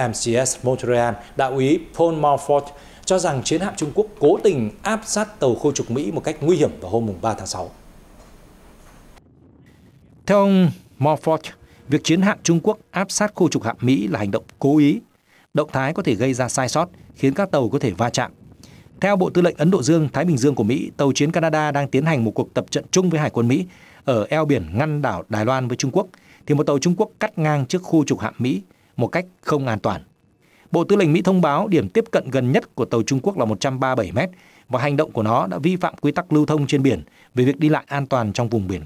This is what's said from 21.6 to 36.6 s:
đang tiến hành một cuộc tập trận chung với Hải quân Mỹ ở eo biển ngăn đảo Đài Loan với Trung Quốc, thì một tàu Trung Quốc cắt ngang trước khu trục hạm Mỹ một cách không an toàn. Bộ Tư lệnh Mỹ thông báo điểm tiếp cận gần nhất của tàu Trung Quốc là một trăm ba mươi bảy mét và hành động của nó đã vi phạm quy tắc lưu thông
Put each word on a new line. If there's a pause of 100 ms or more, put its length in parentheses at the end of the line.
đang
tiến
hành
một
cuộc
tập
trận
chung
với
Hải
quân
Mỹ (400)
ở
eo
biển
ngăn
đảo
Đài
Loan
với
Trung
Quốc, (380)
thì
một
tàu
Trung
Quốc (100)
cắt
ngang
trước
khu
trục
hạm
Mỹ (340)
một
cách (160)
không
an
toàn. (720)
Bộ
Tư
lệnh
Mỹ
thông
báo
điểm
tiếp
cận
gần
nhất
của
tàu
Trung
Quốc
là
một
trăm
ba
mươi
bảy
mét (400)
và
hành
động
của
nó
đã
vi
phạm
quy
tắc
lưu
thông